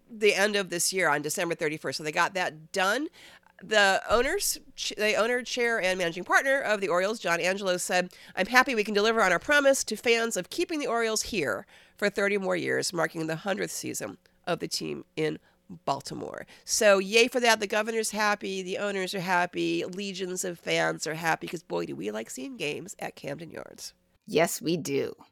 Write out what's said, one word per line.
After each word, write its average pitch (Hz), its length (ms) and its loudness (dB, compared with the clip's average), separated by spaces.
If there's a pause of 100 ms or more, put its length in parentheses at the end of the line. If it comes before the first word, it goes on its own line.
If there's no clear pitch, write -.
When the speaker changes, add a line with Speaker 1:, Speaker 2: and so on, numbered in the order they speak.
Speaker 1:
the 208 240 4
end 202 220 2
of 196 140 0
this 175 240 -2
year 180 160 2
on 147 120 2
December 165 340 -2
thirty-first. 156 420 -4
So 151 80 -8
they 151 80 -4
got 170 220 0
that 156 360 -4
done. 208 380 0 (540)
The 202 460 4
owners, 285 500 2 (160)
ch-, - 220 -6
the 214 180 2
owner, 247 260 2
chair, 233 400 0
and 185 160 2
managing 175 280 -2
partner 277 340 2
of 202 220 0
the 180 80 -2
Orioles, 185 300 2
John 170 200 0
Angelo, 185 380 0
said, 180 340 0 (240)
"I'm 185 120 0
happy 254 280 4
we 214 80 0
can 214 100 -2
deliver 220 280 2
on 185 100 4
our 170 80 2
promise 277 460 4
to 220 100 -4
fans 233 400 2
of 180 140 -6
keeping 339 300 -4
the 262 80 -4
Orioles 226 360 0
here 131 420 -2 (320)
for 208 120 2
thirty 202 280 0
more 185 200 0
years, 131 340 -2
marking 165 360 -2
the 160 100 -4
hundredth 190 340 -4
season 127 460 -8 (280)
of 165 140 -2
the 165 80 -6
team 151 380 -6 (100)
in 156 240 -2 (460)
Baltimore." - 600 -6 (200)
So 202 340 6
yay 226 300 4
for 262 100 0
that. 226 220 4
The 208 40 -2
governor's 220 460 -2
happy. 208 500 0
The 180 160 -6
owners 202 380 -2
are 185 60 -4
happy. 175 640 0
Legions 185 580 -8
of 175 160 -6
fans 165 480 0
are 151 80 -4
happy 160 320 -2
'cause, 160 160 -8
boy, 170 220 -4
do 151 100 -8
we 185 160 -6
like 220 180 -8
seeing 262 280 -12
games 151 420 -6
at 170 160 -8
Camden 151 360 -10
Yards. - 420 -14 (340)
Speaker 2:
Yes, 170 340 2
we 160 140 0
do. 139 400 -2 (160)